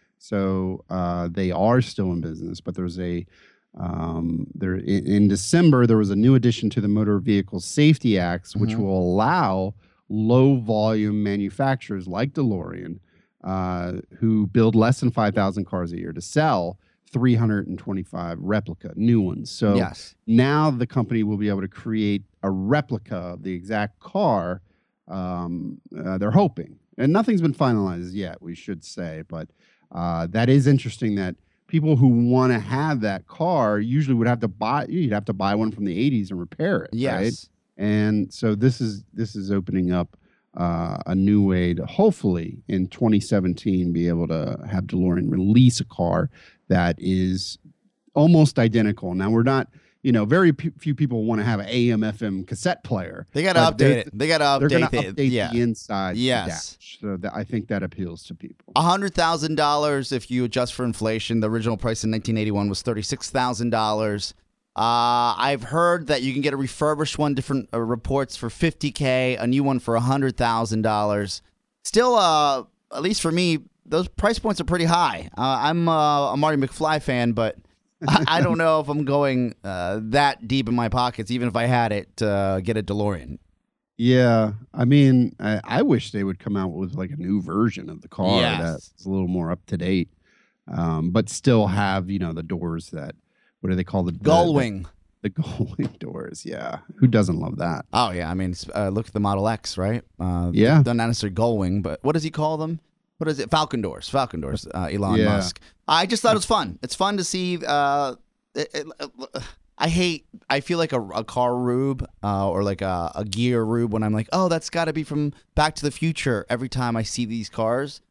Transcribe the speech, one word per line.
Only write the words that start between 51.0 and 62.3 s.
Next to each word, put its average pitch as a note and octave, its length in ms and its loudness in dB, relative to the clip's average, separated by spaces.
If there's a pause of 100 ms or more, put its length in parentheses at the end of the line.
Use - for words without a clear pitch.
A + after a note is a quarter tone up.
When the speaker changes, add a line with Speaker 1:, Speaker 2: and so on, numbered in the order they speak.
Speaker 1:
wanna A2 180 0
have A2 160 0
an G2+ 100 -8
A A#2+ 220 2
M A2 120 0
F G#2+ 200 -4
M F#2+ 220 -4
cassette - 380 -4
player. F2+ 500 -6
Speaker 2:
They D3+ 100 -2
gotta F3 160 4
Speaker 1:
But E3 160 6
Speaker 2:
update - 20 -8
Speaker 1:
they're, C3+ 220 6
Speaker 2:
it. G#2 180 -8
They C#3 100 0
gotta D3 320 4
Speaker 1:
they're C#3+ 100 2
gonna D#3 180 4
Speaker 2:
update A2+ 160 0
it. F#2+ 120 -6
Speaker 1:
update C3+ 160 2
Speaker 2:
Yeah. G#2 200 0
Speaker 1:
the A#2+ 100 0
inside G2+ 560 -2
Speaker 2:
Yes. A#2+ 300 0 (280)
Speaker 1:
dash. - 260 -20
So G2 160 -6
that, F#2+ 180 -8
I G#2 80 -6
think A2 240 -6
that G2 160 -4
appeals F2 400 -10
to F2 120 -16
people. - 400 -20
Speaker 2:
A C#3 60 4
hundred F#3+ 320 0
thousand D#3+ 420 0
dollars D3 560 0
if B2 200 -6
you B2 140 0
adjust B2 280 -4
for B2+ 100 -6
inflation. A2 580 -2
The G#2+ 80 -2
original A2+ 280 -2
price A2+ 260 -4
in A2 80 -2
nineteen A2 260 -2